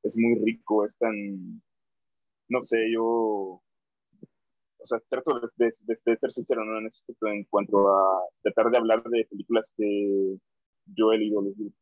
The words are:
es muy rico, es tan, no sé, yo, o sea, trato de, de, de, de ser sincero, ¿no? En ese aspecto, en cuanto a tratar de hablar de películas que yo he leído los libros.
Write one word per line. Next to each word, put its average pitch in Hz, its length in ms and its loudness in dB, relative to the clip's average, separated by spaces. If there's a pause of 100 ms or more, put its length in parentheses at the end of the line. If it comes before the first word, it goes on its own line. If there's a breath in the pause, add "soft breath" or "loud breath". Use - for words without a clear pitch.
es 107 160 -4
muy 117 160 4 (100)
rico, 107 400 0
es - 140 -8
tan, 101 640 -6 (840)
no 123 140 -2
sé, 113 300 0
yo, 110 720 -2 (1200)
o - 40 -20
sea, 117 120 -2 (100)
trato 131 320 -2
de, 117 160 -8
de, 117 160 2 (120)
de, 113 200 -4
de 117 120 2
ser 123 160 -4
sincero, 120 320 -4
¿no? 110 140 -6
En 110 80 -8
ese - 140 -14
aspecto, - 280 -8
en 104 160 -4
cuanto 101 500 4
a 95 280 4 (200)
tratar 113 280 2
de 120 80 4
hablar 113 260 2
de 117 220 0
películas 110 500 -4
que 98 640 -2 (480)
yo 110 260 2
he 110 60 2
leído 107 240 -2
los 98 140 -6
libros. 104 260 -10